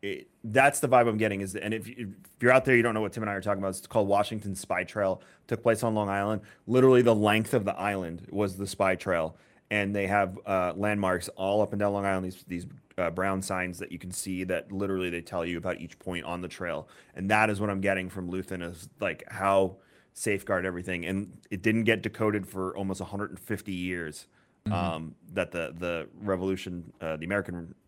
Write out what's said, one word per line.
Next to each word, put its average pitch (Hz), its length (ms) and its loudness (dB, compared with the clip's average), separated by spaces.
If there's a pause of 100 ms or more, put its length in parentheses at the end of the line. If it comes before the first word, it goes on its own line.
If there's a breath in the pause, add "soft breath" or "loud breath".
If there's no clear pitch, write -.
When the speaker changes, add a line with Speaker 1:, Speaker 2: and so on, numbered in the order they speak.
Speaker 1:
it, 98 260 -8 (160)
that's 131 380 4
the 139 80 0
vibe 120 180 8
I'm 110 80 2
getting 107 240 0
is, 98 160 -6
and 107 180 -4
if 110 140 -8
you, 117 260 -12 (220)
if - 80 -8
you're 123 80 8
out 131 140 8
there, 131 100 6
you 120 60 8
don't 117 120 2
know 107 60 0
what 104 140 -2
Tim 113 100 -6
and 104 60 -2
I 101 60 -2
are 95 60 -4
talking 98 220 0
about, 98 60 0
it's - 180 -8
called 104 220 2
Washington 101 460 0
Spy 92 280 -4
Trail. 95 380 -2 (260 loud breath)
Took 113 160 -4
place 113 200 4
on 110 120 0
Long 104 140 0
Island. 101 320 0 (260 loud breath)
Literally 127 340 8
the 117 140 8
length 107 380 4
of 113 100 2
the 98 140 -2
island 90 520 -4
was 98 280 -2
the 98 100 -6
spy 95 280 0
trail. 85 420 -2 (340 soft breath)
And 101 240 0
they 98 120 0
have, 95 380 2
uh, 92 300 0
landmarks 98 540 0
all 98 320 0
up 101 100 0
and 101 80 -4
down 101 140 2
Long 101 120 -2
Island, 95 200 0
these, 92 200 -10
these, 90 220 -8 (280)
uh, 87 140 0
brown 95 320 -2
signs 90 380 -6
that - 120 -10
you 87 60 -10
can 90 140 -12
see 92 320 -6
that 90 280 -4
literally 95 380 -2
they 87 120 -6
tell 85 220 -6
you 87 140 -4
about 87 240 -6
each - 160 -16
point 90 280 -8
on 87 160 -6
the 90 60 -10
trail. 78 400 -8 (280 loud breath)
And 95 160 -6
that 107 180 6
is 101 100 -2
what 104 120 -2
I'm 98 100 -4
getting 95 260 0
from 90 220 -10
Luthen, 92 320 -6
is, 85 260 -12 (120)
like, 87 320 -6
how 98 460 4 (360 soft breath)
safeguard 98 500 -2
everything. 90 400 -4
And 95 320 -4 (140)
it 95 140 -6
didn't 110 220 4
get 110 180 4
decoded 107 420 0
for 92 320 -6
almost 95 240 -4
a 90 40 -6
hundred 101 260 -8
and 87 80 -16
fifty 98 340 -6
years, 87 540 -6 (400 soft breath)
Speaker 2:
Mm-hmm. 104 60 -2
Speaker 1:
um, 82 420 -4 (180)
that 92 180 -2
the, 82 240 -4
the 85 320 -4 (140)
revolution, 92 800 -4
uh, 80 160 -6
the 78 80 -8
American 90 480 -4 (140)